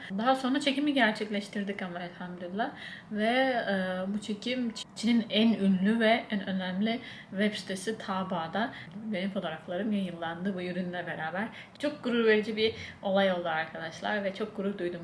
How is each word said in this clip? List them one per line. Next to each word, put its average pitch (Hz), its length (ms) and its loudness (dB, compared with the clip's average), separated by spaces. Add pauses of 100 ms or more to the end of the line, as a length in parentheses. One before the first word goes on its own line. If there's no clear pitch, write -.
(180)
Daha 254 180 6
sonra 262 240 2
çekimi 285 340 2
gerçekleştirdik 208 880 2
ama 175 180 -6
elhamdülillah. 180 720 -6 (420)
Ve, 240 580 2
e, 202 40 2 (400)
bu 208 80 -4
çekim 240 480 -4
Ç-, - 160 -8 (100)
Çin'in 233 340 4
en 220 240 6
ünlü 196 460 4
ve 226 300 6
en 196 200 -2
önemli 190 500 0 (300)
web 208 240 0
sitesi 208 440 -4
Taoba'da 190 760 -2 (240)
benim 202 340 -2
fotoğraflarım 185 640 -4
yayınlandı 175 640 -2
bu 180 60 -4
ürünle 175 460 -4
beraber. 165 400 -4 (320)
Çok 294 240 -4
gurur 233 220 2
verici 214 320 4
bir 220 180 2 (260)
olay 196 300 4
oldu 175 180 0
arkadaşlar 165 720 -4
ve 190 100 -2
çok 208 220 -6
gurur 202 220 -2
duydum 175 260 -4